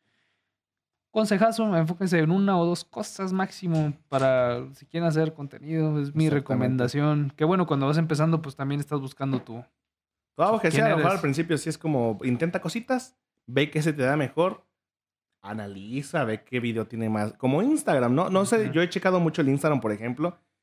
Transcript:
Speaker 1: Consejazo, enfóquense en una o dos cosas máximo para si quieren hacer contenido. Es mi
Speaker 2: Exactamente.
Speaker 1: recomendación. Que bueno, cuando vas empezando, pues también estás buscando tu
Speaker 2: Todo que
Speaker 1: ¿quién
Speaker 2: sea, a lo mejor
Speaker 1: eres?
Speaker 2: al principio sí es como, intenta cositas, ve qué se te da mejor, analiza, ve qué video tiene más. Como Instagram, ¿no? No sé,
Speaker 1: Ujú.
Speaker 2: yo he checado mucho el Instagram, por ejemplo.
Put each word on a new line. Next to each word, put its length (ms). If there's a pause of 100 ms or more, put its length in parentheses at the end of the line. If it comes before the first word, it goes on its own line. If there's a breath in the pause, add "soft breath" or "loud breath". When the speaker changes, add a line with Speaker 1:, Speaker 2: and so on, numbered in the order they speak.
(1120)
Speaker 1:
Consejazo, 640
enfóquense 440
en 120
una 260
o 80
dos 200
cosas 480
máximo 600 (140)
para 580 (100)
si 100
quieren 240
hacer 240
contenido. 680
Es 140
mi 120
Speaker 2:
Exactamente. 80
Speaker 1:
recomendación. 1000
Que 80
bueno, 240
cuando 200
vas 100
empezando, 440
pues 140
también 240
estás 220
buscando 400
tu 200 (720)
Speaker 2:
Todo 260
que 80
Speaker 1:
¿quién 140
Speaker 2:
sea, 20
a 60
lo 60
mejor 140
Speaker 1:
eres? 80
Speaker 2:
al 20
principio 360
sí 120
es 80
como, 460
intenta 380
cositas, 560 (280)
ve 240
qué 120
se 100
te 120
da 120
mejor, 500 (760)
analiza, 800
ve 220
qué 160
video 260
tiene 220
más. 240
Como 280
Instagram, 540
¿no? 140
No 160
sé, 200
Speaker 1:
Ujú. 60
Speaker 2:
yo 100
he 80
checado 300
mucho 220
el 80
Instagram, 320
por 100
ejemplo. 460 (260)